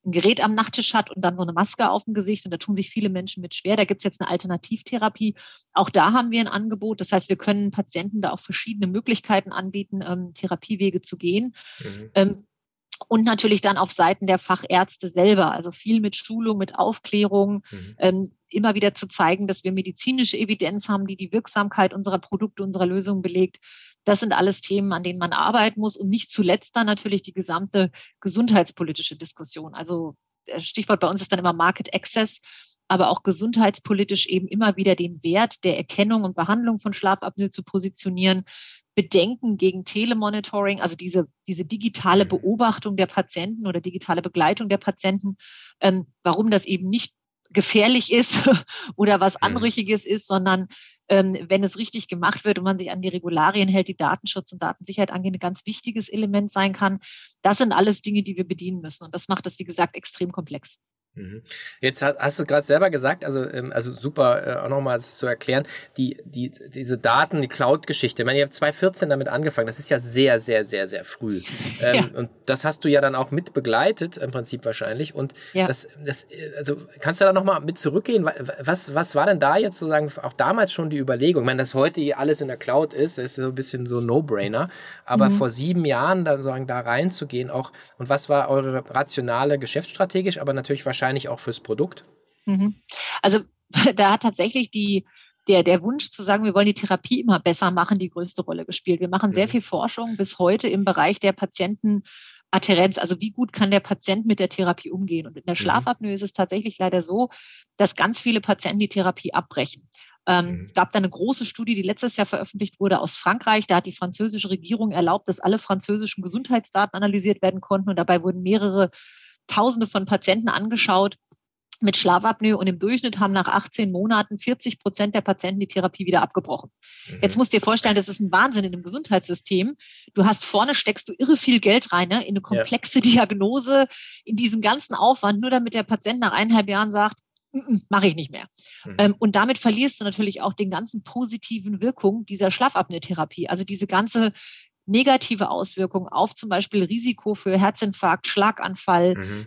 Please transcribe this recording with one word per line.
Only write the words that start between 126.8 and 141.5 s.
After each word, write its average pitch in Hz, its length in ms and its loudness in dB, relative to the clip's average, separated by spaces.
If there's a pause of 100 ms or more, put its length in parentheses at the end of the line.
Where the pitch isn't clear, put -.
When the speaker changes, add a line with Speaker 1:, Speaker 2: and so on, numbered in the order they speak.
Speaker 2:
Mhm. - 160 -16
Speaker 1:
Jetzt 196 160 2
musst 240 160 4
du - 40 6
dir 196 60 -6
vorstellen, 220 300 2
das 196 140 2
ist 202 120 0
ein 196 120 -2
Wahnsinn 208 320 4
in 180 80 -4
dem 180 100 -10
Gesundheitssystem. 196 960 -2 (360)
Du 196 140 4
hast 214 180 2
vorne, 240 300 2
steckst - 340 -2
du - 100 -10
irre 269 200 4
viel 240 220 4
Geld 208 320 4
rein, 180 160 2
ne, 214 140 0
in - 120 -8
eine 196 80 -2
Speaker 2:
Ja. - 0 -
Speaker 1:
komplexe - 580 0
Diagnose, 240 880 4 (400)
in 220 100 -2
diesen 220 240 0
ganzen 226 340 0
Aufwand, 208 460 2
nur 254 100 -2
damit 240 220 2
der 220 120 -2
Patient 220 360 -2
nach 214 120 0
eineinhalb 214 360 4
Jahren 208 240 0
sagt, 208 280 0 (320)
„Mm, 262 80 -8
mm, 247 280 0
mach 196 140 2
ich 180 120 4
nicht 147 160 -8
mehr.“ - 160 -14 (380)
Speaker 2:
Mhm. 190 140 -16
Speaker 1:
Ähm, 202 200 6
und 208 180 4
damit 240 220 4
verlierst 240 420 2
du 220 40 -6
natürlich 202 380 -2
auch 196 100 -2
den 196 180 -4
ganzen 202 340 -8
positiven 214 760 -6